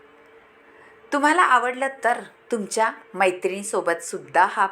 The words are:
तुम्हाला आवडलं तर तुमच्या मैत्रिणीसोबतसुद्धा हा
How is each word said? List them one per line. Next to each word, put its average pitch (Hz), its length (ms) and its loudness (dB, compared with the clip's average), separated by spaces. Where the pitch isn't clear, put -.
तुम्हाला 302 300 2
आवडलं 254 460 2
तर 240 160 0
तुमच्या 220 400 -2
मैत्रिणीसोबतसुद्धा 185 1300 0
हा 202 260 0